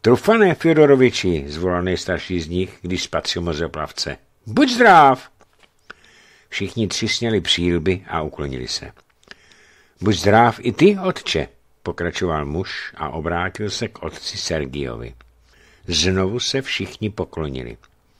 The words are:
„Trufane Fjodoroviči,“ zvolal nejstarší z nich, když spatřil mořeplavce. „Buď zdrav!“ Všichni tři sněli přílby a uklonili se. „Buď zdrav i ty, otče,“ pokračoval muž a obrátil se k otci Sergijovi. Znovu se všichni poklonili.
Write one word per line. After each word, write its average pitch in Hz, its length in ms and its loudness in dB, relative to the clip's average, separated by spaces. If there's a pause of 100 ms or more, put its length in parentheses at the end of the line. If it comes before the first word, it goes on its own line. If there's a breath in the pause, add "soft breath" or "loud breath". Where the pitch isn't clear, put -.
„Trufane 185 540 4
Fjodoroviči,“ 131 920 4
zvolal 87 360 -2
nejstarší 90 580 -4
z 78 60 -8
nich, 90 340 -6
když 90 220 -4
spatřil - 380 -4
mořeplavce. 78 760 -6 (280)
„Buď 254 240 0
zdrav!“ 180 600 6 (1200 loud breath)
Všichni 101 380 -2
tři 110 200 -2
sněli 110 340 0
přílby 87 640 0
a 85 140 -4
uklonili 69 460 -8
se. - 240 -10 (1120 loud breath)
„Buď 98 140 2
zdrav 110 460 4
i 120 100 -4
ty, 190 320 4
otče,“ 82 440 -4 (360)
pokračoval 85 600 -4
muž - 500 -8
a 76 140 -8
obrátil 85 600 -4
se - 180 -6
k - 160 -14
otci - 340 -10
Sergijovi. 65 760 -6 (760 soft breath)
Znovu 95 520 0
se 135 220 -4
všichni - 480 -6
poklonili. 65 680 -8 (420)